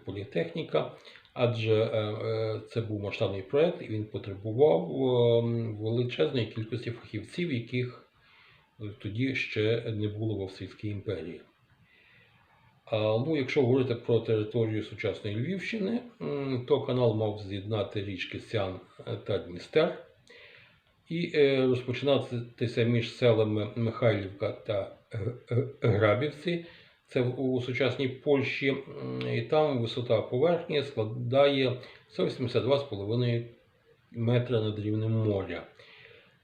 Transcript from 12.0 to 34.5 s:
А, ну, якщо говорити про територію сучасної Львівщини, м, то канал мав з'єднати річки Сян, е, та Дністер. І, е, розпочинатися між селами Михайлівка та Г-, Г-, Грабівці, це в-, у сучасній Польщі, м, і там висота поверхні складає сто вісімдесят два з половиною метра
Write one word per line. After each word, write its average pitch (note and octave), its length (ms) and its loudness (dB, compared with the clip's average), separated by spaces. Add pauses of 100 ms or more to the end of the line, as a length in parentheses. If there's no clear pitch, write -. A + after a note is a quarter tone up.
А, - 140 -2
ну, A2+ 380 2
якщо C#3 260 2
говорити B2 320 4
про A#2 260 2
територію A2 640 0
сучасної G#2 540 -4
Львівщини, F#3+ 640 -2 (220)
м, C#3 460 -4
то C#3 120 4
канал B2 340 2
мав G#2+ 240 -2
з'єднати G2+ 640 -4
річки G2 340 -8
Сян, F#2+ 420 -4 (260)
е, A2+ 100 -6
та G2 220 -2
Дністер. F2+ 640 0 (1040)
І, E3+ 260 -4
е, C#3 320 6
розпочинатися B2 1160 0
між A#2 280 2
селами G#2+ 640 4
Михайлівка G#2+ 760 0
та - 440 -6 (140)
Г-, A#2 240 -4 (140)
Г-, - 200 0 (140)
Грабівці, B2 840 2 (400)
це - 140 0
в-, B2 200 0
у B2+ 200 0
сучасній B2 480 0
Польщі, C#3 600 0
м, C3+ 520 -4 (140)
і A#2 80 0
там D3 360 2
висота A#2 440 0
поверхні D#3 600 2
складає B2 920 2 (360)
сто F#3 180 -2
вісімдесят B2 360 0
два C#3 160 4
з C#3 40 -2
половиною A#2 640 0 (680)
метра A#2 480 2